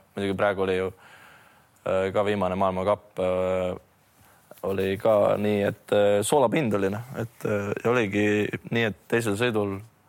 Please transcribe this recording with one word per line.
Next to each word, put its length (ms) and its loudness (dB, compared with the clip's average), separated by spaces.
muidugi 260 -4
praegu 260 0
oli 140 0
ju, 140 -2
äh, 260 0
ka 120 0
viimane 320 0
maailmakapp, 600 -2
äh, 580 -2
oli 360 -2
ka 160 4
nii, 260 0
et, 300 -4
äh, 300 4
soolapind 520 2
oli, 160 0
noh, 260 -10
et, 280 -10
äh, 300 -2
ja 160 -2
oligi 360 2
nii, 200 -2
et 220 -4
teisel 300 0
sõidul, 420 -2